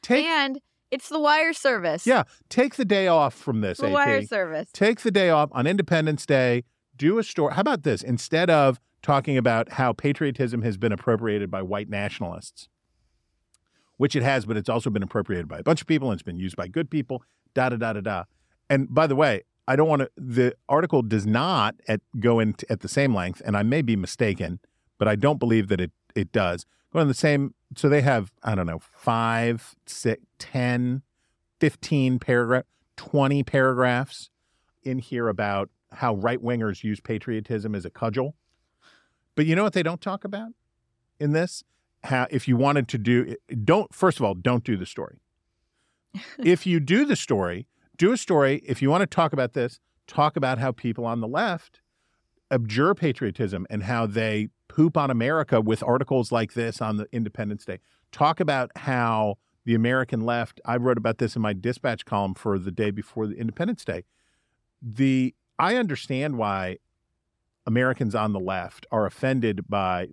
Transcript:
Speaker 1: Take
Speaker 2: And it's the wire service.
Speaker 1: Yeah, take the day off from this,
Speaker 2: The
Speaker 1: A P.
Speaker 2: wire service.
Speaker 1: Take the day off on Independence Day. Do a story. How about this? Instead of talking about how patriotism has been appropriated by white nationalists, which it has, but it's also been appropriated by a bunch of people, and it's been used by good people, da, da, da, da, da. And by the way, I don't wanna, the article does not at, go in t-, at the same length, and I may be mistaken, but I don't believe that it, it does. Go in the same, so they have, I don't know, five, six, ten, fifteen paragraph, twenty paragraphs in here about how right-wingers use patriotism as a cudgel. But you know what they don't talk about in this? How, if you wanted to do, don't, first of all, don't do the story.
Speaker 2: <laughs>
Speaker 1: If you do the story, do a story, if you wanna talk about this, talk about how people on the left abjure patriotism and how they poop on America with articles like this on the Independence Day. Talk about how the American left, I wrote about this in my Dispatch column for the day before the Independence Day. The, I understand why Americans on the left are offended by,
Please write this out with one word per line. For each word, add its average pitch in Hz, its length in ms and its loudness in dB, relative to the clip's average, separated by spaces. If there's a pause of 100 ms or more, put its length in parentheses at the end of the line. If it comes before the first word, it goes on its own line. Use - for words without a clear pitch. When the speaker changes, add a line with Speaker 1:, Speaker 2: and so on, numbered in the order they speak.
Speaker 1:
Take 277 240 2
Speaker 2:
And 285 340 0 (320)
it's 262 180 -6
the 302 100 -2
wire 311 340 4
service. 180 540 0
Speaker 1:
Yeah, 233 160 4 (260)
take 247 260 2
the 254 100 0
day 190 220 2
off 156 260 4
from 113 280 -2
this, 95 180 -2
Speaker 2:
The - 60 -2
Speaker 1:
A - 40 0
P. - 40 0
Speaker 2:
wire 285 300 2
service. 165 500 -4
Speaker 1:
Take 214 280 2
the 226 100 0
day 185 180 4
off 147 220 4
on 127 160 0
Independence 160 580 0
Day. 123 380 2 (320)
Do 160 240 2
a 220 40 0
story. 151 300 -2
How 147 80 0
about 220 220 0
this? 117 180 0
Instead 156 480 0
of 143 300 6 (220)
talking 139 360 2
about 117 360 2
how 127 200 2
patriotism 131 680 -2
has 107 160 -2
been 110 140 0
appropriated 104 600 -2
by 95 100 -6
white 101 280 -6
nationalists, 101 800 -8 (1300)
which 139 180 0
it 127 80 2
has, 131 220 0
but 107 120 -4
it's 104 120 -4
also 120 200 -2
been 104 140 -2
appropriated 92 440 -4
by 80 120 -12
a 87 40 -12
bunch 156 180 2
of - 60 -14
people, 143 220 0
and 104 80 0
it's - 60 -12
been 87 160 -8
used 92 160 -6
by 87 120 -6
good 156 220 -6
people, 131 340 -6 (300)
da, 131 160 0
da, 123 80 -2
da, 113 160 -2
da, 104 80 -6
da. 95 220 -6 (460)
And 135 240 0
by 156 140 4
the 139 80 2
way, 131 280 2 (240)
I 131 80 2
don't 151 120 4
wanna, 139 200 2 (100)
the 123 380 0 (140)
article 151 320 2
does 107 240 0
not 113 500 2 (120)
at, 107 140 0 (180)
go 117 200 4
in 110 140 2
t-, - 160 -10
at 110 120 -2
the - 60 -12
same 139 280 0
length, 90 300 -4
and 104 100 0
I 101 80 2
may 131 180 2
be 117 140 0
mistaken, 95 640 -2 (380)
but 104 100 0
I 107 80 4
don't 139 240 2
believe 113 280 2
that 98 140 0
it, 87 100 -4 (240)
it 98 160 -2
does. 90 340 -2 (280)
Go 165 60 2
in 156 80 4
the 135 60 2
same, 143 400 2 (220)
so - 140 2
they 147 120 6
have, 120 300 2 (120)
I 110 120 0
don't 92 120 0
know, 82 120 -6
five, 117 960 -2 (100)
six, - 380 -4 (160)
ten, 123 640 -2 (580)
fifteen 135 600 0
paragraph, 123 440 2 (320)
twenty 143 480 0
paragraphs 127 840 0 (540)
in 131 160 -4
here 120 280 -4
about 101 420 -2 (220)
how 117 240 -2
right-wingers 117 680 -2
use 107 180 -4
patriotism 110 760 -6
as 90 100 -8
a 101 40 -10
cudgel. 127 460 -4 (1000)
But 151 100 4
you 160 100 4
know 196 80 4
what 208 100 0
they 185 100 0
don't 165 180 -4
talk 196 220 -8
about 208 280 -10 (680)
in 147 140 0
this? 165 300 -2 (400)
How, 127 260 0
if - 180 -2
you 127 80 4
wanted 139 340 2
to - 80 -6
do, 120 380 0 (300)
don't, 185 280 2
first - 260 0
of 120 60 0
all, 98 100 0
don't 120 280 0
do 113 140 -2
the 90 80 -6
story. - 320 -12 (960)
Speaker 2:
<laughs> 196 80 -14 (180)
Speaker 1:
If 180 260 4
you 180 140 2
do 165 240 4
the 285 120 2
story, 98 520 -4 (300)
do 185 160 4
a 247 40 0
story, 143 480 2
if 135 160 -4
you 139 80 4
wanna 180 180 2
talk - 260 0
about 131 200 -2
this, 120 260 -4 (280)
talk 151 300 0
about 131 220 0
how 131 120 -2
people 120 340 -6
on 117 140 -2
the 113 80 -4
left 165 540 -6 (680)
abjure 127 420 0
patriotism 104 760 -4
and 104 140 -6
how 117 220 -2
they 110 440 -2 (180)
poop 156 300 2
on 143 120 0
America 131 520 2
with 110 220 0
articles 131 480 0
like 113 220 -2
this 117 280 -4
on 110 160 -4
the 107 140 -6
Independence 107 540 -6
Day. 95 140 -10 (320)
Talk 156 280 0
about 135 380 0
how 113 580 0 (300)
the 117 80 2
American 120 480 0
left, 117 440 -4
I 120 120 -2
wrote 123 200 2
about 113 200 -2
this 117 180 -2
in 117 60 -2
my 107 120 0
Dispatch 110 520 -4
column 98 300 -4
for 101 240 -2
the 92 120 -6
day 104 200 -2
before 104 340 -6
the 104 100 -8
Independence 165 480 -6
Day. 87 200 -8 (800)
The, 131 520 0 (240)
I 180 180 0
understand 147 640 -4
why 95 400 -2 (880)
Americans 120 480 0
on 107 200 0
the 98 60 -4
left 92 520 -8
are 110 160 0
offended 117 600 -2
by, 92 460 -2